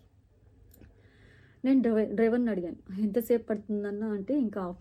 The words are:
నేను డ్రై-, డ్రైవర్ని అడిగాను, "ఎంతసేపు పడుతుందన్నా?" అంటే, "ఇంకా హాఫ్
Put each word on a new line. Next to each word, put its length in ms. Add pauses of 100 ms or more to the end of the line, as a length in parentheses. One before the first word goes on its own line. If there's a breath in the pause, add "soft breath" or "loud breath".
(1700 soft breath)
నేను 160
డ్రై-, 340
డ్రైవర్ని 340
అడిగాను, 520
"ఎంతసేపు 420
పడుతుందన్నా?" 640
అంటే, 300
"ఇంకా 240
హాఫ్ 200